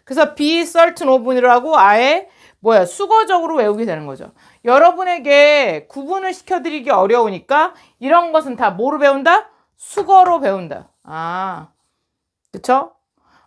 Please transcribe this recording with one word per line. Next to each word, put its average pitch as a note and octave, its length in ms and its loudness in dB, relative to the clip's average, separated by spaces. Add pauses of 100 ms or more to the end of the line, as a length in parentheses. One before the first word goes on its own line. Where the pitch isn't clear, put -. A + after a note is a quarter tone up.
그래서 D4 320 -2
be D#4 260 -2
certain E4+ 480 0
of이라고 B3 680 2
아예 B3 520 2 (300)
뭐야, G#3 260 2
수거적으로 F4 720 -2
외우게 G#3+ 280 -2
되는 D#3 200 -8
거죠. C3+ 260 -16 (320)
여러분에게 C#4+ 1300 2
구분을 F#4 440 -8
시켜드리기 D4+ 560 -8
어려우니까 A#3 840 0 (260)
이런 E4 320 0
것은 C#4+ 240 -2
다 A3 160 -2
뭐로 B3+ 280 -4
배운다? C#4 500 0 (260)
수거로 F#4 640 2
배운다. F#3 500 -6 (140)
아, E3+ 640 -10 (840)
그쵸? C4 400 -2 (540)